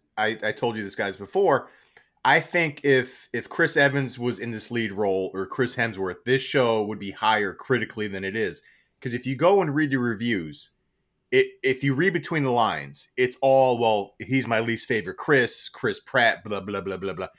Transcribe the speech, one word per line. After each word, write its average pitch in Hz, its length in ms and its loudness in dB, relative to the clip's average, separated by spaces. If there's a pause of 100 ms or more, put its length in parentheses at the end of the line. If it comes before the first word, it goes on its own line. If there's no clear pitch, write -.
(160)
I, 110 260 0
I 107 100 -2
told 117 240 -2
you 107 80 -6
this, 98 100 -10
guys, 98 220 -4
before, 147 540 0 (540)
I 147 160 6
think 160 440 -2
if, 131 480 2
if 117 160 -6
Chris - 280 0
Evans 139 420 2
was 120 200 -4
in 117 120 -8
this 110 200 -8
lead 113 220 -2
role 95 400 0
or 95 140 -4
Chris 120 300 -2
Hemsworth, 95 500 -4
this 131 160 2
show 117 420 2
would 101 140 -6
be 98 140 -10
higher 104 420 2
critically 110 540 -4
than 98 160 -8
it 95 120 -6
is. 98 260 -4 (380)
'Cause 120 140 -8
if 120 100 -6
you 131 120 -4
go 185 260 4
and 151 120 -2
read 147 180 0
the 135 60 2
reviews, 110 720 -4 (600)
it, 131 160 6 (160)
if 131 220 0
you 139 100 2
read 175 180 0
between 156 300 -2
the 135 80 2
lines, 87 640 0
it's 123 240 0
all, 135 380 4
"Well, 107 400 2
he's 120 300 -2
my 113 120 2
least 113 280 -4
favorite 95 280 -2
Chris, - 520 0
Chris - 320 -4
Pratt, 120 440 2
blah, 104 160 -4
blah, 98 200 -4
blah, 95 160 -4
blah, 95 180 -4
blah." 90 140 -8 (100)